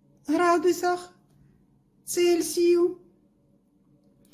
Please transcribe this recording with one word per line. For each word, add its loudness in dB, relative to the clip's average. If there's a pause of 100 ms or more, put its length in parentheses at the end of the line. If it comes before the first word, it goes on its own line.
(280)
градусах 0 (840)
Цельсію. 0 (1400)